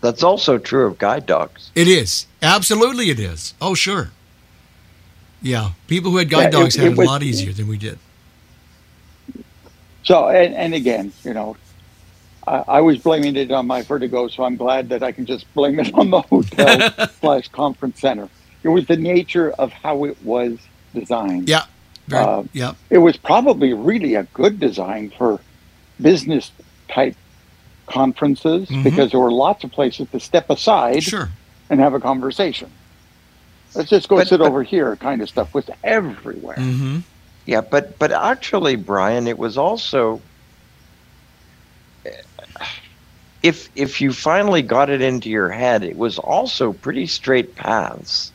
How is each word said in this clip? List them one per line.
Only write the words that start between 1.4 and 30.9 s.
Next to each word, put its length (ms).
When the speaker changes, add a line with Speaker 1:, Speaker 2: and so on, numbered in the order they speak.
Speaker 2:
It 140
is. 400
Absolutely 640
it 100
is. 400
Oh, 140
sure. 380
Yeah. 300
People 240
who 60
had 120
guide 240
Speaker 3:
Yeah, 60
it, 40
Speaker 2:
dogs 120
had 100
Speaker 3:
it 60
Speaker 2:
it 20
a 40
Speaker 3:
was 100
Speaker 2:
lot 160
easier 280
than 160
we 100
did. 200
Speaker 3:
So, 240
and, 260
and 200
again, 400
you 100
know, 220
I, 220
I 140
was 160
blaming 380
it 160
on 160
my 160
vertigo, 440
so 160
I'm 140
glad 320
that 140
I 80
can 140
just 280
blame 260
it 140
on 160
the 120
hotel 720
Speaker 2:
<laughs> 140
Speaker 3:
slash 280
conference 520
center. 260
It 60
was 160
the 120
nature 540
of 200
how 340
it 180
was 360
designed. 540
Speaker 2:
Yeah. 180
Very, 160
Speaker 3:
Uh, 280
Speaker 2:
yeah. 220
Speaker 3:
it 80
was 180
probably 580
really 420
a 80
good 260
design 580
for 220
business 500
type 260
conferences 840
Speaker 2:
Mm-hmm. 160
Speaker 3:
because 280
there 80
were 120
lots 320
of 80
places 400
to 80
step 300
aside 540